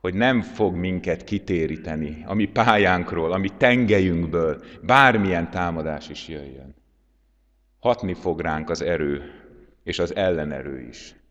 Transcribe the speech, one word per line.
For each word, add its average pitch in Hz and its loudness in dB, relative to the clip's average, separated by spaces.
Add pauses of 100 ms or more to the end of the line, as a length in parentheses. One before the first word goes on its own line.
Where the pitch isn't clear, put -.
hogy 90 -4
nem 120 2
fog 98 -2
minket 87 -4
kitéríteni 78 -4
a 98 -6
mi 104 2
pályánkról, 92 4
a 95 0
mi 98 -2
tengelyünkből, 90 2 (200)
bármilyen 101 4
támadás 80 -4
is 73 -14
jöjjön. 69 -14 (1040)
Hatni 113 0
fog 85 -4
ránk 78 -4
az 80 -2
erő 76 -2 (600)
és 110 -6
az 87 -2
ellenerő 73 -2
is - -18 (160)